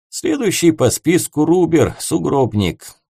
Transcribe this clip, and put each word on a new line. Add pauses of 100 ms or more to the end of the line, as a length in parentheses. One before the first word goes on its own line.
Следующий
по
списку
Рубер,
сугробник. (140)